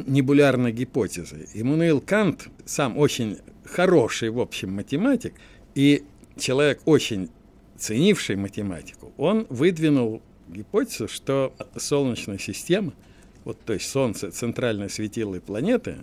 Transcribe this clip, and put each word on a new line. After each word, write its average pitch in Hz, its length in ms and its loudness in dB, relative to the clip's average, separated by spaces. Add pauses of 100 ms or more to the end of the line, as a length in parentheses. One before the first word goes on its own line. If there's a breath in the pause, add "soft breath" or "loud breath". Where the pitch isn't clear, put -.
небулярной 135 640 4
гипотезой. 95 840 -4
Иммануил 147 440 2
Кант, - 500 0 (160)
сам 139 320 -2
очень 123 420 0 (260)
хороший, 151 640 2
в 117 100 -2
общем, 98 340 -4
математик 160 600 0 (400 loud breath)
и 143 300 4 (340)
человек, 139 480 0
очень 113 440 2 (460)
ценивший 143 600 2
математику, 98 800 -8
он 214 320 0
выдвинул 143 720 2 (260)
гипотезу, 107 600 -4
что 135 480 -2 (200)
Солнечная 120 640 -2
система, 170 560 -2 (520 soft breath)
вот, - 200 -10
то 113 80 -2
есть - 160 -4
Солнце, 117 400 -2
центральное 110 600 -4
светило 107 460 -6
и 90 40 -8
планеты, 117 640 -2